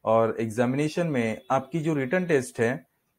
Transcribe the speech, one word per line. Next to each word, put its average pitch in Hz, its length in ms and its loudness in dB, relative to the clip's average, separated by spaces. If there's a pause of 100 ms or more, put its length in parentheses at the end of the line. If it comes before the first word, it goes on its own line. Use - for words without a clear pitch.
और 110 360 4
एग्जामिनेशन 131 640 -2
में 117 340 -2 (100)
आपकी 135 300 -2
जो 156 140 -2
रिटन 147 320 -2
टेस्ट 135 340 0
है, 123 260 0 (320)